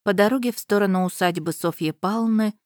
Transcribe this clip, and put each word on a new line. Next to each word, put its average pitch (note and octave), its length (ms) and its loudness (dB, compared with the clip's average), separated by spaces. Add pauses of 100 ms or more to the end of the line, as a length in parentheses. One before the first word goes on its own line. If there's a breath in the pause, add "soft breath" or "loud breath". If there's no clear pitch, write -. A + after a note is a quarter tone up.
по G3+ 100 0
дороге A#3 400 2
в - 60 -10
сторону F#3+ 480 0
усадьбы F3 460 -2
Софьи D#3+ 380 -2
Павловны G#3+ 640 0 (140)